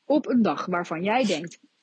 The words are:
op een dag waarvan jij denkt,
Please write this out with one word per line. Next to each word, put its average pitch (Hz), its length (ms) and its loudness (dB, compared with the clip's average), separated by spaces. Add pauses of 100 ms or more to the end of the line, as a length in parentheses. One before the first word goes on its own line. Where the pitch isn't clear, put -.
(100)
op 285 180 2
een 247 140 4
dag 165 240 0
waarvan 175 360 -4
jij 226 220 2
denkt, 170 360 -4 (220)